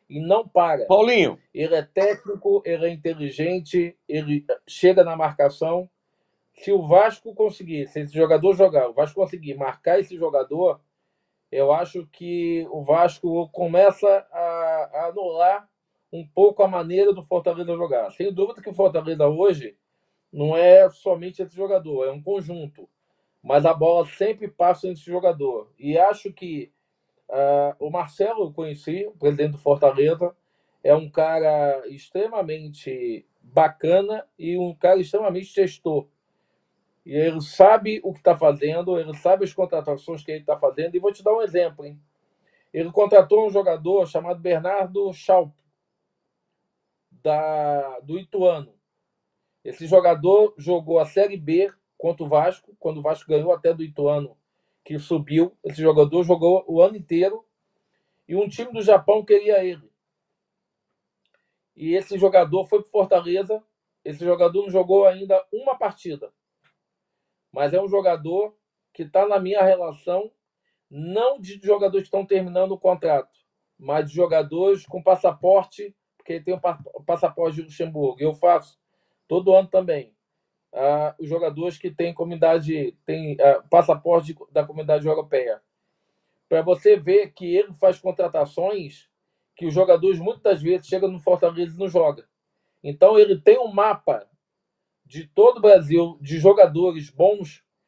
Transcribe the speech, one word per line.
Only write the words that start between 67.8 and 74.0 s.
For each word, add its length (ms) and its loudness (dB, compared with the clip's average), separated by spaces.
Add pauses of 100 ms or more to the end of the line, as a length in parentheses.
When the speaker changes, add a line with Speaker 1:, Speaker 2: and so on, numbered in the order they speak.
Speaker 1:
um 60 -4
jogador 680 -2 (380)
que 120 -14
tá 220 0
na 100 0
minha 240 -2
relação, 720 -2 (580)
não 500 -4
de 220 -20
jogadores 420 -2
que 40 -20
estão 180 -6
terminando 460 -2
o 80 -10
contrato, 580 -2 (400)
mas 320 -6